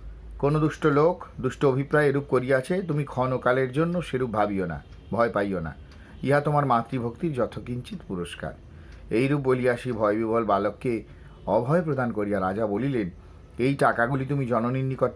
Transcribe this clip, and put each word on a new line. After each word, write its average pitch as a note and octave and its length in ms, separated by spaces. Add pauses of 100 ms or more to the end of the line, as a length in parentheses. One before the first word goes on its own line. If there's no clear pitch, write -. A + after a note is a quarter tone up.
(380)
কোনো D3 220
দুষ্ট D#3 260
লোক D#3 380 (160)
দুষ্ট B2+ 240
অভিপ্রায় C#3+ 420
এরূপ C#3 180
করিয়াছে, C3 580
তুমি D3 220
ক্ষণকালের B2+ 680
জন্য E3+ 300
সেরূপ B2+ 280
ভাবিও G2+ 360
না, D2+ 160 (280)
ভয় A#2 200
পাইও G2+ 300
না। D#2 140 (480)
ইহা C#3 180
তোমার D3 260
মাতৃভক্তির A#2+ 680
যথকিঞ্চিত B2 680 (100)
পুরস্কার। E2+ 440 (580)
এইরূপ C3+ 300
বলিয়া B2+ 360
সেই B2 160
ভয়বিহ্বল A2 520
বালককে G#2 600 (420)
অভয় B2 360
প্রদান B2+ 300
করিয়া G2+ 280
রাজা G2 260
বলিলেন, G#2+ 440 (480)
"এই C3 160
টাকাগুলি C3 520
তুমি C#3 200
জননীর A#2+ 380
নিকট C3 320